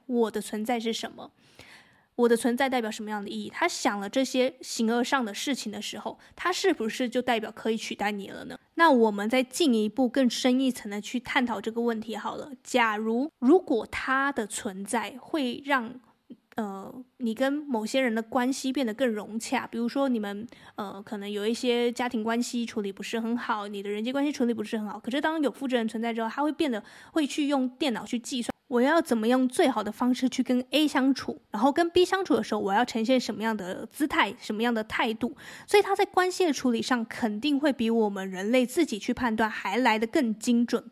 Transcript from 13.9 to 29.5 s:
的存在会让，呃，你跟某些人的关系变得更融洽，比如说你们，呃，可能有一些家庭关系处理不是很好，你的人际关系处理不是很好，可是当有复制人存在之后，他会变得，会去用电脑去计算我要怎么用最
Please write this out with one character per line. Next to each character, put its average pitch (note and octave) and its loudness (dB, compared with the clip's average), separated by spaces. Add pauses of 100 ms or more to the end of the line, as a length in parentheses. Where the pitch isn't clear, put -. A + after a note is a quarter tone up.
的 A#3 -2
存 G3 -8
在 G#3+ -4
会 C4+ -4
让， B3 0 (640)
呃， G3 -6 (260)
你 A3+ -2
跟 C4 0
某 C#4+ -4
些 C4 0
人 B3 2
的 A3 -2
关 B3 0
系 C4 -4
变 C4+ 0
得 A3 -2
更 B3 0
融 G#3 -4
洽， - -4
比 A3+ -8
如 A#3 0
说 C#4 0
你 A#3+ 2
们， G3+ -6 (300)
呃， G3 -10
可 G#3 -10
能 G3+ -8
有 G#3 -4
一 A#3 0
些 A#3+ 0
家 B3 -4
庭 A3 -4
关 A#3 0
系 A#3+ -4
处 A3+ -6
理 G3+ -4
不 G3 -12
是 A3+ -6
很 A3+ -2
好， G#3+ -4
你 G3+ -8
的 G3+ -8
人 G#3 -4
际 A#3+ -4
关 C#4 0
系 D4+ 0
处 C4 -2
理 A#3 2
不 A3 -4
是 A3+ -6
很 G#3+ -4
好， G3 -10
可 - -12
是 C4+ -2
当 D#4+ 0
有 C4+ 2
复 C4+ -6
制 B3 0
人 A3+ 0
存 A3 -6
在 A#3 -2
之 A3+ -4
后， A3 -2
他 - -4
会 D4+ 0
变 D4+ -2
得， A3+ -4 (300)
会 D#4 2
去 C#4+ -2
用 C4+ 2
电 B3+ -2
脑 G3+ -6
去 A#3 -4
计 A#3+ -6
算 - -6 (160)
我 A#3+ 2
要 D#4 4
怎 C#4 0
么 A3 0
用 B3+ 4
最 D#4 4